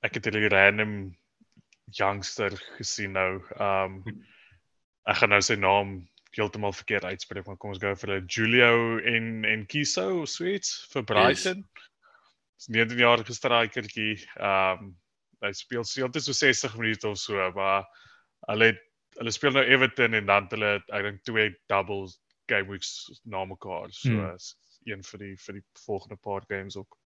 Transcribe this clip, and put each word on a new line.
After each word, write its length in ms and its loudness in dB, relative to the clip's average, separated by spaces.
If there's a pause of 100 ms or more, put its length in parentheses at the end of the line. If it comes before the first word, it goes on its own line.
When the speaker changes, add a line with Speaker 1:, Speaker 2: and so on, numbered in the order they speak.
Speaker 1:
Ek 120 -2
het 100 -6
hierdie 280 0
random 600 4 (760)
youngster 600 -2 (260)
gesien 360 -8
nou. 280 0 (160)
Ehm, 460 -2
Speaker 2:
Hmm. 220 -14 (840)
Speaker 1:
ek 100 2
gaan 140 6
nou 100 8
sy 160 2
naam 520 2 (260)
heeltemal 400 -4
verkeerd 300 -4
uitspreek, 420 -10
maar 100 -14
kom 140 -12
ons 80 -10
gou 160 -2
vir 160 -8
hulle. 160 -4
Julio 720 4
en, 460 -2
en 220 -2
Kiso 560 -2
of 60 -8
so 160 -8
iets 460 -6
vir 120 -4
Speaker 2:
Yes. 40 -8
Speaker 1:
Brighton. 580 2 (920)
Dis 100 -20
'n 40 -8
negentien-jarige 600 4
strikertjie. 920 0 (100)
Ehm, 540 0 (520)
hy 100 -2
speel 320 -6
se-, 180 -6
altyd 200 -4
so 100 -4
sestig 440 2
minute 320 -2
of 100 -6
so, 160 -6 (200)
maar 300 0 (640)
hulle 240 4
het, 80 -6 (380)
hulle 120 -4
speel 220 0
nou 120 4
Everton 500 4
en 120 0
dan 160 6
het 80 -12
hulle, 400 0
ek 120 -4
dink, 220 -6
twee 300 0 (140)
double 400 -2 (400)
game 200 0
weeks 560 -12
na 200 -6
mekaar. 480 -10
So 160 -4
Speaker 3:
Hmm. 260 0
Speaker 1:
is 220 -18 (300)
een 160 -10
vir 160 -18
die, 180 -12
vir 180 -16
die 100 -16 (220)
volgende 300 -8
paar 320 -8
games 280 -8
ook. 300 -16